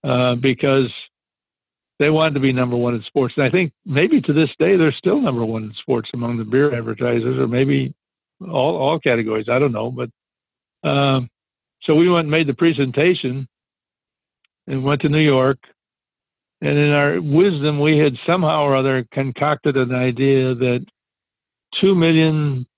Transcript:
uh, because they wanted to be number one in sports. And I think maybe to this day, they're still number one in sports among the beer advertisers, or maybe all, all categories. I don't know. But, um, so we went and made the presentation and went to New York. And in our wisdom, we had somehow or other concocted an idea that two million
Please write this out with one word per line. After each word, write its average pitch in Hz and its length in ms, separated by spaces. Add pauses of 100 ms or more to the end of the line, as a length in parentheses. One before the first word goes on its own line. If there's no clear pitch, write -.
uh, 123 320
because 131 560 (1080)
they 147 100
wanted 156 240
to 135 60
be 135 120
number 123 240
one 120 200
in 107 80
sports. 127 320
And 139 100
I 123 40
think 170 220 (140)
maybe 160 360
to 156 100
this 151 260
day, 185 180
they're 160 220
still 220 220
number 127 240
one 110 180
in 107 180
sports 120 320
among 120 260
the 113 60
beer 135 320
advertisers, 120 640
or 131 80
maybe 135 480 (460)
all, 165 360
all 147 220
categories. 110 500
I 123 120
don't 139 100
know. 113 220
But, - 960
um, 139 420 (520)
so 156 120
we 170 160
went 170 140
and 147 80
made 160 160
the 135 60
presentation 139 920 (1200)
and 135 160
went 139 200
to 156 60
New 147 100
York. 135 400 (1000)
And 147 160
in 147 140
our 147 300
wisdom, 151 580
we 151 200
had 147 160 (120)
somehow 160 360
or 139 140
other 131 360
concocted 139 640
an 127 180
idea 127 640
that 123 280 (960)
two 190 140
million 156 720 (120)